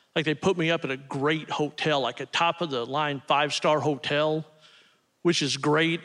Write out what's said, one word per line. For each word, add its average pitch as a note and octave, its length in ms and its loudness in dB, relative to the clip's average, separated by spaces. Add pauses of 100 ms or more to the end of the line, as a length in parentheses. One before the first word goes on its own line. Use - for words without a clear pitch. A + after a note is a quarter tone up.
(160)
Like, D#3+ 80 0
they D3+ 100 0
put F#3 220 0
me E3 140 0
up E3 140 0
at C3 60 -6
a C3 60 -2
great C#3+ 540 -2
hotel, D3 500 0
like, B2 200 -4
a C3 60 -8
top-of-the-line D3 1000 -2
five-star D3+ 540 2
hotel, D3+ 680 0 (760)
which - 200 2
is C3 140 -2
great, D#3 480 2